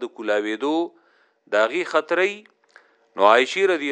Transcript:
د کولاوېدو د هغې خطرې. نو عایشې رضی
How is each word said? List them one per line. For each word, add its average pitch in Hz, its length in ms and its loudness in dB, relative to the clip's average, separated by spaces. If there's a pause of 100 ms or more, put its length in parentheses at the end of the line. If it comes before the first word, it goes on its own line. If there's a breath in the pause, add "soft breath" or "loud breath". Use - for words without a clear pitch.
د 139 160 -8
کولاوېدو 110 580 -2 (800 soft breath)
د 208 100 4
هغې 175 200 -2 (100)
خطرې. 175 420 -2 (840 soft breath)
نو 98 120 4
عایشې 127 420 2
رضی 147 200 -4